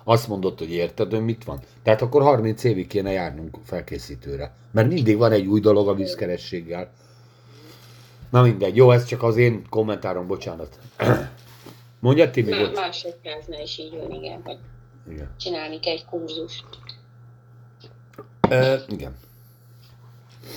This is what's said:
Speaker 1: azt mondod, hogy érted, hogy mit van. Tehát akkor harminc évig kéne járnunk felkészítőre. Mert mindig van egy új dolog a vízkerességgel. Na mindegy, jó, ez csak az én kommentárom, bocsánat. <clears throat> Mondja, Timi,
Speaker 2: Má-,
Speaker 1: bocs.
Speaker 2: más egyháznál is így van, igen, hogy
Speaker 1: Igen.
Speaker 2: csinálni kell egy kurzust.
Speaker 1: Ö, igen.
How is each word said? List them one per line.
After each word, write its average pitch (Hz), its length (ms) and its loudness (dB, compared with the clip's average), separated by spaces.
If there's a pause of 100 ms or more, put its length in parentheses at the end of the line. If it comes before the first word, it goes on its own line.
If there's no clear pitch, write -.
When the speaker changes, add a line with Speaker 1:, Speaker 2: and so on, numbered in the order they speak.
Speaker 1:
azt 117 240 2
mondod, 95 300 -2
hogy 82 140 -8
érted, 87 380 -4
hogy 110 140 -2
mit 113 200 -4
van. - 160 -10 (220)
Tehát 110 200 4
akkor 127 200 2
harminc 113 420 2
évig 95 220 0
kéne 98 240 -4
járnunk 80 540 -6
felkészítőre. 71 920 -12 (180)
Mert 110 160 4
mindig 123 280 2
van 113 160 4
egy 98 140 2
új 104 140 2
dolog 101 280 4
a 101 60 0
vízkerességgel. 90 1000 -8 (1400)
Na 123 120 8
mindegy, 98 340 4
jó, 123 140 10
ez 123 140 6
csak 117 180 -6
az 113 140 2
én 117 340 2
kommentárom, 98 560 -2
bocsánat. 87 520 -10 (180)
<clears throat> - 100 0 (960)
Mondja, 143 300 4
Timi, 110 200 0
Speaker 2:
Má-, 98 100 -2
Speaker 1:
bocs. 104 140 0
Speaker 2:
más 180 280 -6
egyháznál 156 600 -12
is - 160 -14
így 160 220 -16
van, - 120 -12
igen, 156 320 -14
hogy - 140 -14 (520)
Speaker 1:
Igen. 76 280 -14
Speaker 2:
csinálni 156 420 -10
kell 170 120 -4
egy 165 120 -8
kurzust. 165 600 -12 (1800)
Speaker 1:
Ö, 131 260 4 (140)
igen. - 280 -10 (1400)